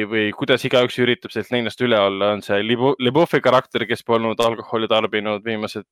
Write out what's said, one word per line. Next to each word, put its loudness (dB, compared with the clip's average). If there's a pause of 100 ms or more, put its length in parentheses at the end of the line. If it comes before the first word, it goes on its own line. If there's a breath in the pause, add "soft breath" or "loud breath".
või -2
kuidas 0
igaüks 2
üritab 0
sellest -6
leinast -4
üle 2
olla, 2
on -4
see 0
Libu-, 0
Libufi 2
karakter, 2
kes -6
polnud 0
alkoholi -2
tarbinud 0
viimased -6